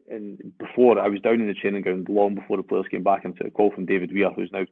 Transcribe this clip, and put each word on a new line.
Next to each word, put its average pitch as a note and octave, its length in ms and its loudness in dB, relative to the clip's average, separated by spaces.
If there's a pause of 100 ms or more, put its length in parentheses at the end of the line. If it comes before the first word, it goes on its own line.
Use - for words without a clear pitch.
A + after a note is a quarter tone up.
in, G2+ 500 -14
before, A#2 420 4
I G2 80 2
was G2+ 140 0
down A#2 200 2
in A2 60 0
the G2+ 60 -2
training G2+ 300 -4
ground F#2 260 -4
long G2+ 260 2
before G2 220 -4
the F#2+ 60 -4
players F#2+ 260 -4
came F#2 140 -4
back, G2 220 0
and F2 100 -8
took - 120 -6
a - 40 -10
call G#2 200 2
from F#2+ 140 -8
David F2+ 260 -2
Weir, F#2+ 200 0
who's F2+ 200 -8
now G2 200 -4